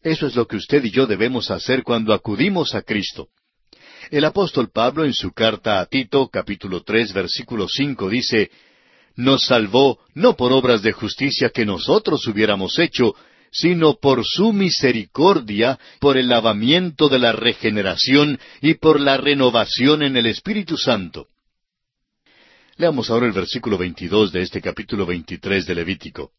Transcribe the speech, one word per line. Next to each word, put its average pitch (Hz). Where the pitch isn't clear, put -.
Eso 160
es 117
lo 120
que 110
usted 135
y 113
yo 123
debemos 110
hacer 123
cuando 110
acudimos 143
a 104
Cristo. -
El 147
apóstol 156
Pablo 151
en 131
su 92
carta 107
a 87
Tito, 135
capítulo 95
tres, 107
versículo 98
cinco, 131
dice, 117
"Nos 131
salvó 120
no 196
por 123
obras 123
de 107
justicia 127
que 113
nosotros 135
hubiéramos 104
hecho, 127
sino 165
por 131
su 214
misericordia, 131
por 139
el 127
lavamiento 123
de 131
la 117
regeneración 117
y 156
por 151
la 139
renovación 135
en 135
el 117
Espíritu 170
Santo". 95
Leamos 151
ahora 117
el 110
versículo 98
veintidós 90
de 90
este 92
capítulo 98
veintitrés 90
de 92
Levítico. 82